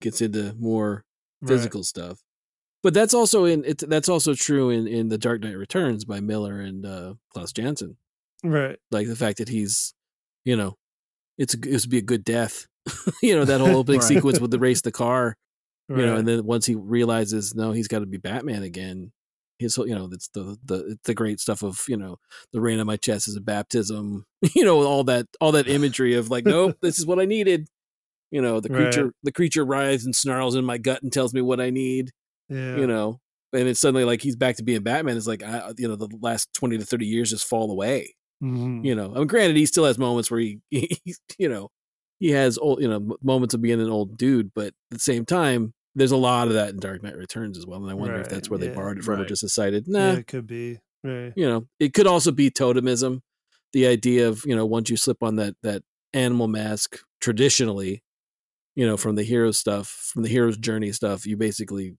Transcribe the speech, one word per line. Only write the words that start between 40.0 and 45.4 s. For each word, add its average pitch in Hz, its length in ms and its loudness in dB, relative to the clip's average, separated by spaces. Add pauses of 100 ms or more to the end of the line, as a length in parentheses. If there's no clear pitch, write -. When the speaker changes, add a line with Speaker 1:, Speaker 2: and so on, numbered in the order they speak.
Speaker 1:
where 117 120 0
he, 107 240 -4
<laughs> - 40 -20
he, 143 300 -4 (380)
you 180 100 0
know, 101 220 -4 (500)
he 170 120 2
has 135 260 4
old, 143 240 2
you 135 80 2
know, 107 60 0
m-, 104 260 -4
moments 127 320 2
of 117 80 0
being 117 180 2
an 113 100 0
old 107 280 -2
dude, 123 360 2
but 104 140 -4
at - 60 -12 (180)
the 117 80 -12
same 120 260 0
time, 127 480 0 (220)